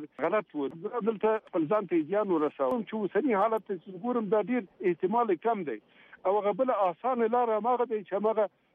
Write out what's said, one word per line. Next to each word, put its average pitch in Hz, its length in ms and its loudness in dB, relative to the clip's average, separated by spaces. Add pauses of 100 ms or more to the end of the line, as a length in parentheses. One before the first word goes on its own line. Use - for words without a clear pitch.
(200)
غلط 175 260 0 (100)
و. 143 120 -2
زه 180 320 -8
دلته 220 380 0 (100)
خپل 165 180 0
ځان 208 200 0
ته 170 160 2
زیان 196 300 0
ورسوم 151 500 0
چې - 120 -10
اوسني 220 420 0
حالت 220 320 0
ته 202 80 -6
چې 180 280 -12
ګورم 240 220 -2
دا 208 160 2
ډیر 233 200 -2 (200)
احتمال 196 540 0
کم 208 280 -2
دی. 120 160 -6 (460)
او 196 140 2
هغه 202 120 0
بله 254 220 0 (160)
اسانه 233 380 0
لاره 226 300 2
هماغه 240 280 0
دی 220 180 -4
چې 175 100 -10
هماغه، 208 360 2 (260)